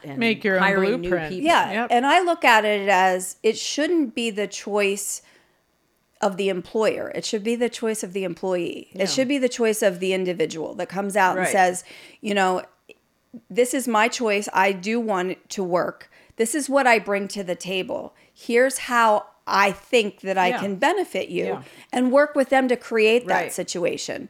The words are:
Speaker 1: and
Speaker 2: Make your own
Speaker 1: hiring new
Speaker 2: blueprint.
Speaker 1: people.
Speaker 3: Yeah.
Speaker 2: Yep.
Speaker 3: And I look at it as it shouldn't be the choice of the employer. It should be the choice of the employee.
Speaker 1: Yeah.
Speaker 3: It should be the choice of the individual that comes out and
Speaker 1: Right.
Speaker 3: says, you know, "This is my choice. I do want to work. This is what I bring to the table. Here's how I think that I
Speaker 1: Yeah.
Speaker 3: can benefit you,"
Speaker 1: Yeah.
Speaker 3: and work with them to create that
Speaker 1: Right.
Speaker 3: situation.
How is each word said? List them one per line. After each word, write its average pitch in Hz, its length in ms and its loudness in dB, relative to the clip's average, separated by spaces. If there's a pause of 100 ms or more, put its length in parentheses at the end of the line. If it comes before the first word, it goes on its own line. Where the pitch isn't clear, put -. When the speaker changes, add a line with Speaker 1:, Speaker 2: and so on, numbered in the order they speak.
Speaker 1:
and 143 140 -12
Speaker 2:
Make 233 260 -2
your 190 140 2
own 185 60 2
Speaker 1:
hiring 196 280 2
new 180 60 -2
Speaker 2:
blueprint. 170 320 -2
Speaker 1:
people. 185 160 -6
Speaker 3:
Yeah. 220 260 4
Speaker 2:
Yep. 226 200 -2
Speaker 3:
And 240 140 4
I 311 140 4
look 349 240 0
at 220 220 6
it 202 240 0
as 185 520 2
it 220 160 2
shouldn't 311 580 -2
be 233 160 -2
the 202 160 -4
choice 202 720 -4 (1000)
of 196 160 -2
the 196 140 -2
employer. 190 640 -2
It 165 80 -6
should 214 220 -6
be 233 100 0
the 233 140 -2
choice 220 340 -6
of 185 80 -10
the 190 140 -6
employee. 180 640 -6
Speaker 1:
Yeah. 185 120 -4
Speaker 3:
It 196 60 0
should 254 200 0
be 285 80 0
the 254 100 2
choice 226 340 0
of 190 200 0
the 190 100 0
individual 165 640 -4
that 175 140 -8
comes 196 260 -6
out 185 220 4
and 185 80 0
Speaker 1:
Right. 143 80 0
Speaker 3:
says, 185 320 2 (340)
you 208 140 -4
know, 185 300 2 (840)
"This 240 240 0
is 254 140 -2
my 226 220 2
choice. 208 420 -2
I 196 220 2
do 208 260 -2
want 190 520 -4
to 202 120 -4
work. 170 480 -4 (240)
This 233 180 -2
is 277 160 -4
what 269 160 2
I 233 140 6
bring 196 300 -2
to 202 160 -8
the 175 100 -4
table. 185 580 -6 (200)
Here's 254 460 2
how 226 460 2 (220)
I 196 240 4
think 208 480 -2
that 190 180 -4
I 185 120 4
Speaker 1:
Yeah. 240 100 0
Speaker 3:
can 196 160 -2
benefit 285 540 -2
you," 180 160 -4
Speaker 1:
Yeah. 196 160 -6 (320)
Speaker 3:
and 247 180 2
work 294 240 4
with 269 140 2
them 262 180 4
to 240 80 0
create 226 520 2
that 185 160 2
Speaker 1:
Right. - 100 -8
Speaker 3:
situation. - 760 -6